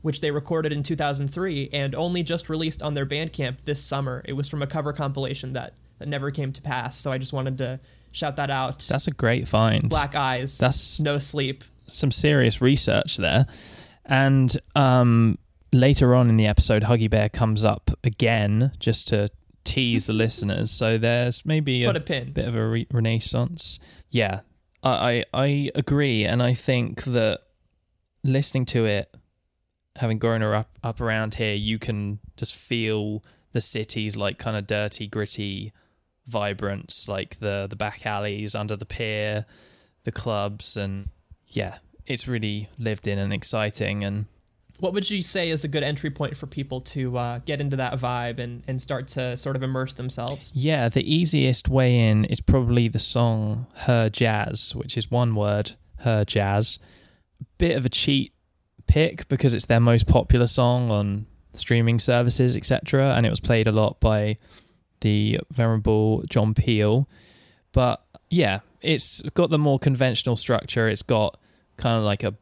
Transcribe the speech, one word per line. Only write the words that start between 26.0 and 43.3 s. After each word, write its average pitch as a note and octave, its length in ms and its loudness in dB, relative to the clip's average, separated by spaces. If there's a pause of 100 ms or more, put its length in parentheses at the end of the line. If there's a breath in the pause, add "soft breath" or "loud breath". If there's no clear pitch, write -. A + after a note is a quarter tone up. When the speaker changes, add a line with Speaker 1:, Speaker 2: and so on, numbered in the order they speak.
Speaker 2:
And A#2 180 2
I B2 120 2
think B2 500 -2
that A2+ 380 0 (840)
listening C3+ 420 0
to A#2 200 0
it G#2 280 -2 (840)
having A2+ 220 -2
grown A2+ 240 0
up, G#2+ 260 -2 (140)
up A#2 180 -6
around A2 340 -2
here, G#2+ 200 -2
you G#2+ 240 -2
can G#2 400 -6 (180)
just - 180 -6
feel G#2+ 680 -4 (300 soft breath)
the A#2 80 -2
city's, G#2+ 560 -6
like, G2+ 200 -4
kinda G#2+ 240 -6
dirty, G#2 460 -4
gritty G2+ 640 -6 (560)
vibrance, G2+ 800 -6
like G2 320 -8
the, G2+ 300 -6
the G#2+ 60 -12
back G#2 300 -8
alleys G#2 500 -6
under G#2+ 200 -4
the G#2+ 100 -12
pier, G#2+ 600 -4 (580 soft breath)
the A#2 80 -6
clubs, G#2 640 -6
and G2 340 -6 (380)
yeah, F#2+ 300 -8 (280)
it's C3 220 -6
really G#2+ 400 -4 (100)
lived A2 300 -6
in G2+ 120 -2
and G2 120 -2